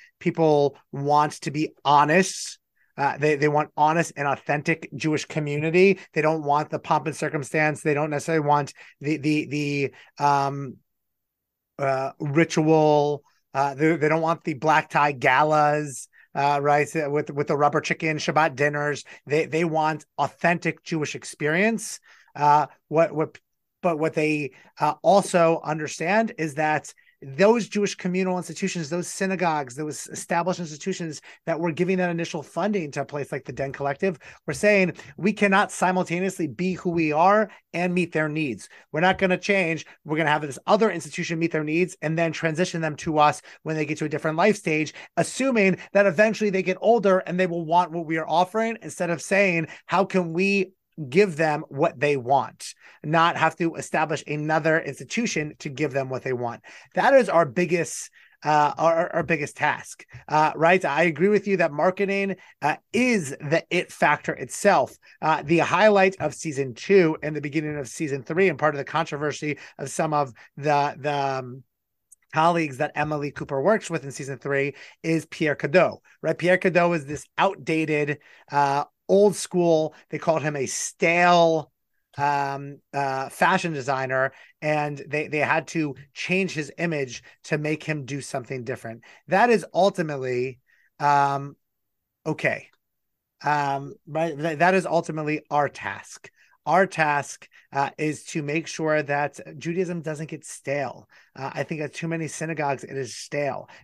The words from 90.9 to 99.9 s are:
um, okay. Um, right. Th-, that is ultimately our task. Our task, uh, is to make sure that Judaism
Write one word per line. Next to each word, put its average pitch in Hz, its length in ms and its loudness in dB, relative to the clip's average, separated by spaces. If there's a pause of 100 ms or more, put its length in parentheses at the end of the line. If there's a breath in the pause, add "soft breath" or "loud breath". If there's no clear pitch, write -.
um, 139 560 2 (680)
okay. 143 440 -2 (760)
Um, 143 520 -2 (120)
right. 156 320 -4
Th-, 156 200 -4
that 175 160 4
is 185 120 0
ultimately 156 640 -2
our 147 180 0
task. - 640 -12 (340 soft breath)
Our 180 220 4
task, 147 640 -2 (240 soft breath)
uh, 139 260 0
is 151 280 -4
to 160 160 -6
make 147 260 -4
sure 156 340 -2
that 143 380 -4 (180)
Judaism 170 440 -4